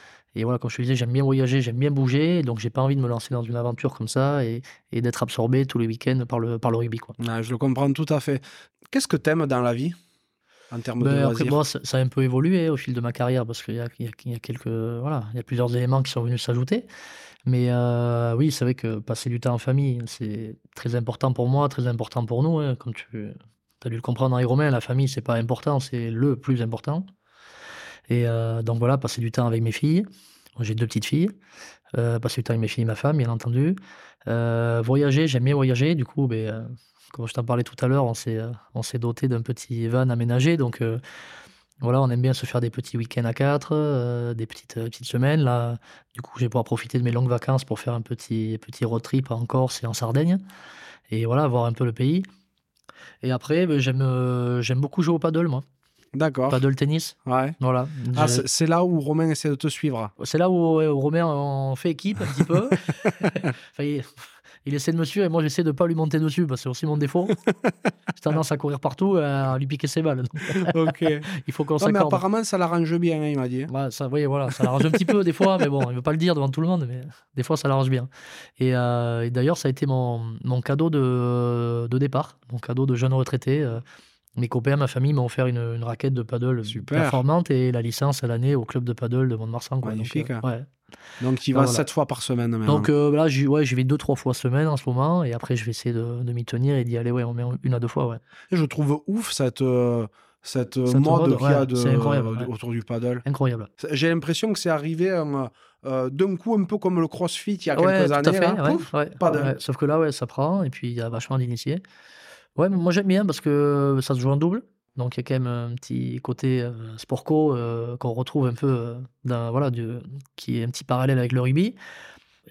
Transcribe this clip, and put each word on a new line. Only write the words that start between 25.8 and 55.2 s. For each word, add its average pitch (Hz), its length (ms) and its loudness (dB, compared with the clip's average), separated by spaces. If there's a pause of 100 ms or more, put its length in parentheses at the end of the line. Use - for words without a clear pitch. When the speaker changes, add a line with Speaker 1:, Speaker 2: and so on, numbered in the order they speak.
Speaker 1:
c'est 120 300 -4
le 123 260 0
plus 127 260 0
important. 143 420 -4 (1040)
Et, 120 180 2
euh, 113 360 -2
donc 117 160 -2
voilà, 123 200 4
passer 120 220 -4
du 117 100 -2
temps 120 160 2
avec 117 160 2
mes 113 100 0
filles. 160 300 2 (540)
Moi, 120 80 -4
j'ai 107 100 -2
deux 113 120 0
petites 110 200 -2
filles. 175 240 2 (640)
Euh, 117 220 0
passer 117 220 -4
du 113 40 -2
temps - 80 -2
avec 113 80 0
mes 110 80 0
filles - 140 -4
et 110 40 0
ma 110 100 0
femme, 151 220 0
bien 117 120 0
entendu. 123 460 0 (520)
Euh, 117 560 2
voyager, 143 440 4
j'aime 127 160 0
bien 135 100 4
voyager. 135 400 2
Du 135 100 0
coup, 139 220 -2
ben, 110 220 -2
euh, 113 140 -6 (500)
comme 117 160 -8
je - 40 -10
t'en 123 120 -2
parlais 123 180 0
tout - 220 -8
à 127 40 2
l'heure, 135 160 4
on 117 100 0
s'est, 113 240 -4
euh, 113 120 -6 (240)
on 110 80 -4
s'est - 160 -6
doté 120 300 -2
d'un 120 120 0
petit 117 480 -4
van 127 220 2
aménagé. 123 460 2
Donc, 123 260 -2
euh, 113 160 -2 (840)
voilà, 123 220 2
on 131 80 2
aime 123 120 2
bien 131 100 4
se 127 120 -4
faire 123 160 -2
des 117 100 -2
petits - 260 -8
week-ends 117 280 -2
à 117 100 0
quatre, 139 380 0
euh, 120 600 0
des 113 120 -6
petites, - 320 -16
euh, 113 80 -4
petites 120 200 -12
semaines. 143 360 2
Là, 120 360 0 (360)
du - 80 -14
coup, - 160 -16
j'ai 123 100 0
pouvoir 113 160 0
profiter - 340 -4
de 123 60 0
mes 123 80 0
longues 123 160 0
vacances 131 360 0
pour - 140 -4
faire 120 160 -4
un 117 80 -4
petit, 110 580 -4
petit - 240 -8
road 113 180 -2
trip 131 280 -2
en 120 160 -4
Corse 131 360 -2
et 120 40 -6
en 113 60 -4
Sardaigne. 139 460 2 (720)
Et 110 140 -2
voilà, 127 220 2
voir 120 200 2
un 117 60 0
peu 120 120 -2
le 117 80 0
pays. 147 300 2 (1000)
Et 127 80 -2
après, 156 360 0
ben, 151 120 2
j'aime, 131 240 2
euh, 123 580 0
j'aime 123 200 0
beaucoup 147 220 0
jouer 165 120 4
au 160 60 0